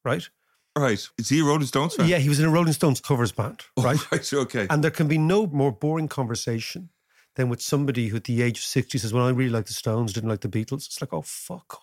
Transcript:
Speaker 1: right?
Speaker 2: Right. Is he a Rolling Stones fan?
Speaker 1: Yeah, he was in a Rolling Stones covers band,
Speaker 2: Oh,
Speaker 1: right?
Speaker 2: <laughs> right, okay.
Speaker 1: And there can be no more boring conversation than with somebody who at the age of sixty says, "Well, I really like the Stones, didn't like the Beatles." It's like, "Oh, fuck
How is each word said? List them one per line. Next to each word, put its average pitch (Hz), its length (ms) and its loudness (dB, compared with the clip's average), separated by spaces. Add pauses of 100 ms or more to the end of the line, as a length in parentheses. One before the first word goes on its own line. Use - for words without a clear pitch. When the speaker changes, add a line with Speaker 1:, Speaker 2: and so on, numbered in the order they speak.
Speaker 1:
right? 147 240 -2 (480)
Speaker 2:
Right. 127 300 2 (120)
Is 113 120 -4
he 151 100 4
a 156 40 4
Rolling 147 220 2
Stones 143 280 0
fan? 165 140 2
Speaker 1:
Yeah, 175 100 4
he 139 100 2
was 143 100 2
in 156 80 4
a 160 40 4
Rolling 165 240 4
Stones 143 260 2
covers 120 320 0
band, - 300 -6 (160)
Speaker 2:
Oh, 127 40 2
Speaker 1:
right? 139 240 2
Speaker 2:
<laughs> - 60 -4
right, - 220 -2
okay. 120 340 0
Speaker 1:
And 147 160 2
there 156 60 2
can 156 180 0
be 156 100 2
no 190 280 4
more 139 260 2
boring 156 360 -2
conversation 117 840 -6 (460)
than 127 120 0
with 120 140 -4
somebody 135 460 0
who 107 80 -2
at - 80 -4
the 120 180 0
age 120 160 0
of - 60 -8
sixty - 340 -2
says, 104 160 -4
"Well, 123 120 2
I 127 40 2
really 127 200 0
like 113 160 -2
the - 80 -10
Stones, 113 380 -2
didn't 110 180 -4
like 104 100 -2
the - 80 -6
Beatles." 110 380 -4
It's - 140 -14
like, - 140 -8
"Oh, 156 80 -4
fuck - 600 -14